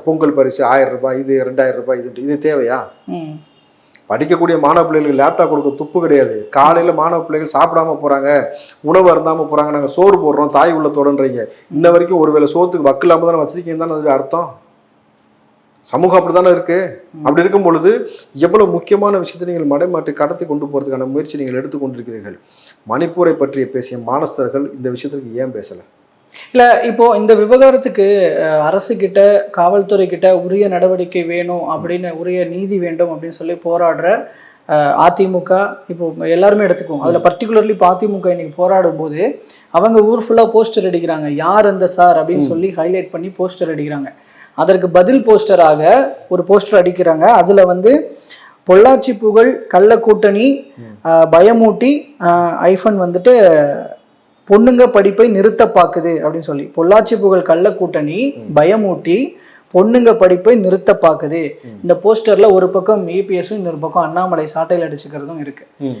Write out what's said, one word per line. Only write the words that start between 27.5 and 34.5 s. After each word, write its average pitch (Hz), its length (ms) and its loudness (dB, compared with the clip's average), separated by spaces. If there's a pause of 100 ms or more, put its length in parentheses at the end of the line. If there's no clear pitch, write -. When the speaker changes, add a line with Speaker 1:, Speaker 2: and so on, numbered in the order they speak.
Speaker 2:
அஹ், 156 200 0
அரசு 185 380 -2
கிட்ட, 196 540 2
காவல்துறை 190 560 0
கிட்ட 180 300 2
உரிய 190 300 -2
நடவடிக்கை 180 560 -2
வேணும் 175 460 -6
அப்படின்னு, 170 420 -6
உரிய 175 340 -4
நீதி 190 340 -6
வேண்டும் 170 300 -2
அப்படின்னு 165 200 -10
சொல்லி 165 240 -10
போராடுற, 170 720 -2 (420)